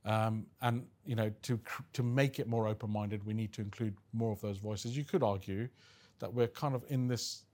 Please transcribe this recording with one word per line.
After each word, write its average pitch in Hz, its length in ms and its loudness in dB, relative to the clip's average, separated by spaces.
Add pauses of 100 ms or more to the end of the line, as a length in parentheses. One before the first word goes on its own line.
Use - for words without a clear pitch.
Um, 110 420 2 (160)
and, 123 240 0 (180)
you 127 100 -2
know, 110 160 2 (120)
to 120 160 0
cr-, - 240 -8 (100)
to 127 100 -2
make 135 360 4
it 117 100 -2
more 113 180 2
open-minded, 104 580 -2
we 107 100 -2
need 110 180 -2
to - 80 -8
include 104 340 -2 (180)
more 113 200 2
of 101 80 -6
those 101 160 -2
voices. 107 400 -4
You 147 80 -2
could 156 180 2
argue 101 460 2 (520)
that 104 120 -6
we're 120 160 4
kind 135 260 -2
of 127 140 -4
in 127 180 2
this - 480 -2